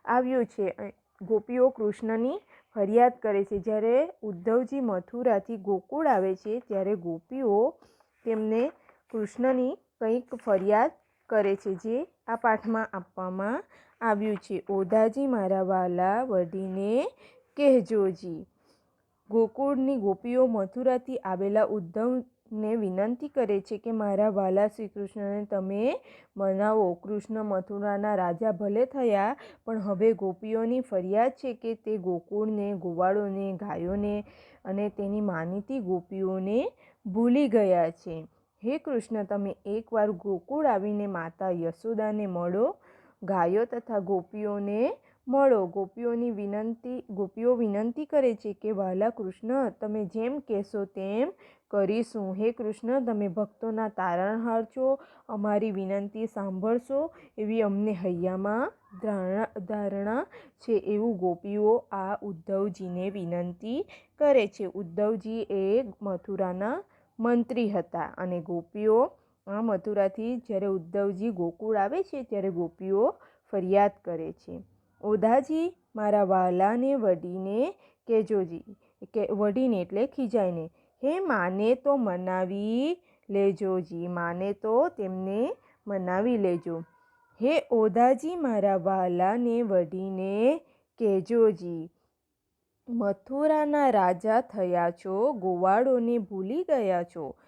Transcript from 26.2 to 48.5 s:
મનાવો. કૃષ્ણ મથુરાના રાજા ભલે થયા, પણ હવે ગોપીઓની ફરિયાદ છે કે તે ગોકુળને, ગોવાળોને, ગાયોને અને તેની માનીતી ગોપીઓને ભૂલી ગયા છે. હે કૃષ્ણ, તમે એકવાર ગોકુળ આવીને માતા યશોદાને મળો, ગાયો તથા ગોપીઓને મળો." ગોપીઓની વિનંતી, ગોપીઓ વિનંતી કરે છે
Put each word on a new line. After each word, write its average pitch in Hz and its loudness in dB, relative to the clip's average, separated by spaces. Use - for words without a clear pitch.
મનાવો. 196 2
કૃષ્ણ 208 -6
મથુરાના 202 -2
રાજા 185 0
ભલે 208 0
થયા, 240 0
પણ 226 -4
હવે 208 2
ગોપીઓની 226 -2
ફરિયાદ 208 0
છે 262 -8
કે 226 -6
તે 214 -4
ગોકુળને, 202 -2
ગોવાળોને, 190 0
ગાયોને 202 -4
અને 202 -2
તેની 202 -4
માનીતી 196 -4
ગોપીઓને 190 -2
ભૂલી 240 4
ગયા 190 4
છે. 160 -12
હે 269 -2
કૃષ્ણ, 233 -4
તમે 196 -4
એકવાર 214 0
ગોકુળ 202 -2
આવીને 208 0
માતા 180 -6
યશોદાને 208 -2
મળો, 185 0
ગાયો 190 2
તથા 233 -4
ગોપીઓને 208 -2
મળો." 254 4
ગોપીઓની 233 -2
વિનંતી, 220 -6
ગોપીઓ 214 0
વિનંતી 226 -2
કરે 262 2
છે 208 -8